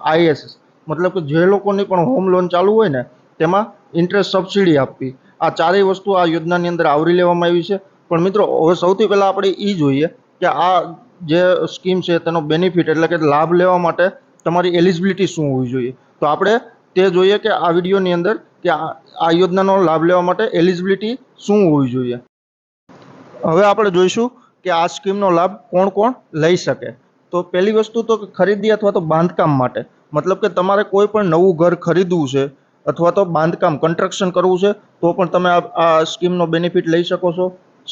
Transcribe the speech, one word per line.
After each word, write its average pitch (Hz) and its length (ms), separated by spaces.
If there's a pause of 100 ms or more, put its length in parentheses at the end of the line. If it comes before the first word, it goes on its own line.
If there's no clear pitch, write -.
આઈ 160 200
એસ 156 220
એસ, - 120 (300)
મતલબ 160 240
કે 185 100
જે 156 240
લોકોની 196 380
પણ 185 160
હોમ 190 280
લોન 180 200
ચાલુ 180 260
હોય 220 160
ને 127 160 (340)
તેમાં 185 260 (280)
ઇન્ટરેસ્ટ 180 380
સબસિડી 190 460
આપવી. 131 380 (260)
આ 160 80
ચારેય 180 340
વસ્તુ 190 280
આ 180 140
યોજનાની 170 420
અંદર 170 180
આવરી 160 280
લેવામાં 175 360
આવી 175 140
છે. 190 160 (300)
પણ 165 120
મિત્રો, 180 440
હવે 175 100
સૌથી 180 320
પહેલા 196 180
આપણે 190 340
ઈ 202 140
જોઈએ 147 340 (320)
કે 175 60
આ 165 500 (260)
જે 165 200 (340)
સ્કીમ 185 260
છે 170 180
તેનો 165 220
બેનિફિટ 160 480
એટલે 160 180
કે 170 100
લાભ 156 360
લેવા 180 240
માટે 175 320 (360)
તમારી 175 240
એલિજિબિલિટી 180 560
શું 147 280
હોવી 127 160
જોઈએ. 127 220
તો - 340
આપણે 190 320 (380)
તે 185 140
જોઈએ 185 280
કે 214 120
આ 175 200
વીડિયોની 185 440
અંદર 175 240
કે - 320
આ, 160 160 (360)
આ 170 120
યોજનાનો 190 500
લાભ 160 200
લેવા 180 180
માટે 180 220
એલિજિબિલિટી 190 760 (200)
શું 202 340
હોવી 139 200
જોઈએ. 123 280 (1300)
હવે 170 200
આપણે 202 240
જોઈશું 185 420 (320)
કે 190 60
આ 170 180
સ્કીમનો 196 420
લાભ 180 260
કોણ 190 340
કોણ 208 240 (200)
લઈ 160 220
શકે. 123 360 (400)
તો 175 100
પહેલી 185 300
વસ્તુ 220 300
તો 226 160
કે 208 160
ખરીદી 196 360
અથવા 208 220
તો 202 80
બાંધકામ 165 500
માટે, 127 360 (280)
મતલબ 165 240
કે 214 120
તમારે 190 340
કોઈ 196 240
પણ 208 180
નવું 180 300
ઘર 170 200
ખરીદવું 170 520
છે 135 220 (360)
અથવા 165 260
તો 196 140
બાંધકામ, 170 520
કન્સ્ટ્રક્શન 180 520
કરવું 175 300
છે 202 120
તો 175 420
પણ 180 120
તમે 180 240
આ, 175 100
આ 165 440
સ્કીમનો 180 420
બેનિફિટ 170 420
લઈ 165 160
શકો 175 280
છો. 180 260 (340)